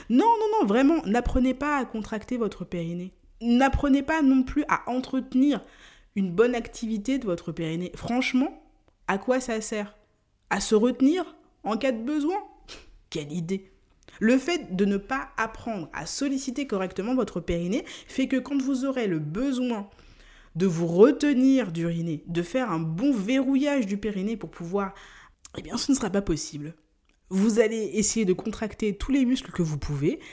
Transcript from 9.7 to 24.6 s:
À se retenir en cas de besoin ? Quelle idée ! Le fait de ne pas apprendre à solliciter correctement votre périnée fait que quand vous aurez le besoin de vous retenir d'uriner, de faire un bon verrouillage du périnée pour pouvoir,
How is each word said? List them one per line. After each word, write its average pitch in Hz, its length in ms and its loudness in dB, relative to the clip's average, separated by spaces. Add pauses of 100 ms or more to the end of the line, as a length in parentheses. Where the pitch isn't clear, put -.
À 196 100 0
se - 140 2
retenir 262 640 4 (280)
en 214 120 -2
cas 254 160 0
de 220 100 -4
besoin ? 302 360 -2 (720)
Quelle 147 240 -8
idée ! 180 400 -6 (460)
Le 233 200 4
fait 294 380 -4
de 196 80 2
ne 202 140 2
pas 262 380 -8
apprendre 220 560 -6
à - 120 -10
solliciter 269 600 -4
correctement 190 480 -2
votre 220 260 -2
périnée 175 460 -2
fait - 420 -4
que 269 80 0
quand 269 240 -2
vous 262 240 -2
aurez 262 220 -2
le 165 120 0
besoin 233 680 -2 (680)
de 185 100 2
vous 170 200 0
retenir 262 840 4
d'uriner, 165 540 -4
de 170 160 -2
faire 240 280 -2
un 160 80 -2
bon 165 340 0
verrouillage 262 760 2
du 202 100 -4
périnée 208 400 -4
pour 165 140 -12
pouvoir, 190 440 -6 (600)